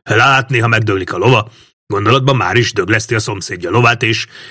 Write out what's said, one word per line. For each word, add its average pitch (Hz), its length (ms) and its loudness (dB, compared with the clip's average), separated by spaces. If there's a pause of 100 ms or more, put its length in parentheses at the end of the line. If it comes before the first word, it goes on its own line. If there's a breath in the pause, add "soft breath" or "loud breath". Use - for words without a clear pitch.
Látni, 131 560 2
ha 117 100 0
megdőlik 107 440 -2
a 92 60 -4
lova. 107 320 2 (360 loud breath)
Gondolatban 127 500 0
már 95 200 -2
is 120 160 0
dögleszti 107 420 -2
a 113 40 0
szomszédja 95 520 -6
lovát, 117 320 2
és 113 240 -2 (240 loud breath)